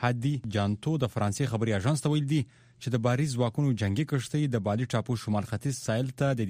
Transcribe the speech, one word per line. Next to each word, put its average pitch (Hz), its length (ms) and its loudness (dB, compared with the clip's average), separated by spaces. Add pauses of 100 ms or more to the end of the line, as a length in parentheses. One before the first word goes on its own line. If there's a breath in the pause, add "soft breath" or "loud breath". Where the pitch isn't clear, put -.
هادي 123 300 2 (220)
جانتو 104 420 0
د 135 160 0
فرانسې 104 400 0
خبري 110 240 0
اژانس 135 260 0
ته 147 80 2
ویل 147 220 0
دي 151 80 4 (400 soft breath)
چې - 140 -8
د 117 120 0
بحري 127 280 2
ځواکونو 127 460 2
جنګي 101 300 0
کښتۍ 151 400 0
د 107 160 0
بالي 110 240 0
ټاپو 117 340 0
شمال 104 280 0
ختیځ 131 220 -2 (120)
ساحل 127 320 0
ته 139 160 2
د 117 140 0